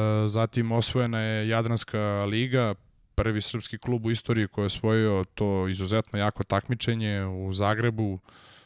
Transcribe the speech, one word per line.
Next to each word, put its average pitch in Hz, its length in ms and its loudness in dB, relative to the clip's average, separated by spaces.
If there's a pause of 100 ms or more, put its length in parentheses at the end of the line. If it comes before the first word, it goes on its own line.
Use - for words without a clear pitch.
(280)
zatim 113 440 0
osvojena 117 480 0
je 110 280 -2
Jadranska 113 500 0 (280)
liga, 117 500 2 (400)
prvi 107 260 2
srpski - 360 -6
klub 120 280 -2
u 113 60 0
istoriji 113 360 0
koji - 160 -4
je 101 40 0
osvojio 110 580 2
to 98 420 0
izuzetno 98 520 -2
jako 104 240 0
takmičenje 104 840 -2
u 95 280 -4
Zagrebu. 107 640 0 (460)